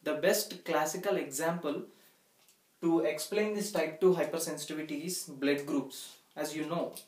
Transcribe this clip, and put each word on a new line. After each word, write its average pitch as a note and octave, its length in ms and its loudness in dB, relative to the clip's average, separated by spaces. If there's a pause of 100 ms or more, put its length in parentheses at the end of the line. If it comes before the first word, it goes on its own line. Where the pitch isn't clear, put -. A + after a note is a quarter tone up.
The D3+ 140 -2
best - 500 0
classical F3 520 0
example E3 640 -2 (960)
to E3 200 4
explain G#3 520 0
this G#3 200 -2
type D#3 260 0
two F#3 140 8
hypersensitivity D#3+ 920 -2
is F3+ 200 -4
blood C#3 420 0
groups. - 500 -4 (220)
As D3+ 180 -4
you D3+ 100 -2
know D#3 280 -2 (140)